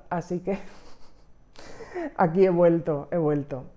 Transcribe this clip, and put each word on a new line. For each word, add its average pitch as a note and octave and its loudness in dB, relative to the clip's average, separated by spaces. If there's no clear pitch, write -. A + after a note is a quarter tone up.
así F3 -4
que G3 -4
<laughs> - -12
aquí F#3 4
he F#3+ 6
vuelto, E3 2
he F3+ -2
vuelto, D3 -2